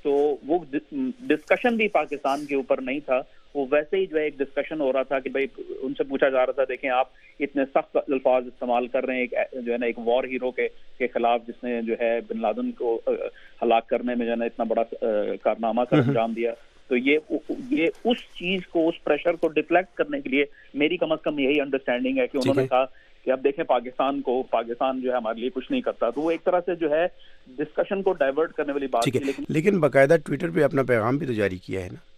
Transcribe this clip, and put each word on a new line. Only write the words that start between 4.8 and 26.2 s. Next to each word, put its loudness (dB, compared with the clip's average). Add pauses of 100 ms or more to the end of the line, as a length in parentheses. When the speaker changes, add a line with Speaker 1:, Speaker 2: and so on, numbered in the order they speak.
Speaker 1:
ہو 2
رہا 0
تھا -2
کہ -6
بھائی، -2 (120)
ان -8
سے -4
پوچھا 2
جا 4
رہا -2
تھا، 0
"دیکھیں، -4
آپ 2 (300)
اتنے 0
سخت 0 (100)
الفاظ 2
استعمال -2
کر -2
رہے -4
ہیں -2
ایک، -4 (320)
جو -2
ہے 0
نا، -2
ایک -2
war 0
ہیرو -4
کے، -2 (300)
کے -2
خلاف، 2
جس -14
نے -4
جو -2
ہے 2
بن -6
لادن -2
کو، -2
آ، 0 (500)
ہلاک 2
کرنے -2
میں -2
جو -2
ہے 0
نا -2
اتنا -4
بڑا، 0 (200)
آ، -2 (360)
کارنامہ 0
کا 2
Speaker 2:
ہمم۔ 4
Speaker 1:
انجام 0
دیا۔" -2 (340)
تو 2
یہ، 4 (520)
یہ 2 (160)
اس 2
چیز -6
کو، 2
اس -8
pressure 0
کو -2
deflect 0
کرنے -4
کے -8
لیے 2 (280)
میری 0
کم -2
از 0
کم -2
یہی 2
understanding -2
ہے 2
کہ -
Speaker 2:
ٹھیک -4
Speaker 1:
انہوں 2
نے 2
Speaker 2:
ہے۔ 0
Speaker 1:
کہا 2 (380)
کہ 0
اب -2
دیکھیں، 2
پاکستان 0
کو، 0
پاکستان -2
جو 0
ہے 0
ہمارے -2
لیے -2
کچھ -6
نہیں 0
کرتا، 0
تو -4